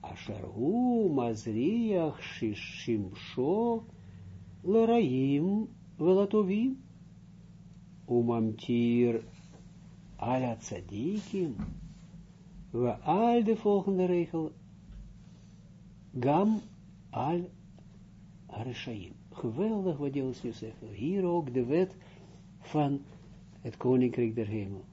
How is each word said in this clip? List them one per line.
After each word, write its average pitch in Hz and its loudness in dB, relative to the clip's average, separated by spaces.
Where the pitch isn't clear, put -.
Asher 98 -10
hu 220 2
mazriach 143 0
shish-, - -6
shimsho 151 0
leraim 196 4
velatovim. 202 4
Umamtir 120 2
ala 123 0
tzadikim. 123 -4
Wa 120 0
al, 226 4
de 220 4
volgende 196 2
regel. 170 0
Gam 190 4
al 170 -2
harishaim. 113 -10
Geweldig 185 -2
wat 143 -2
Joos 131 -4
nu 117 -6
zegt. 110 -12
Hier 170 0
ook 170 0
de 127 2
wet 165 2
van 143 0
het 120 -10
Koninkrijk 123 4
der 113 -2
Hemel. 101 -6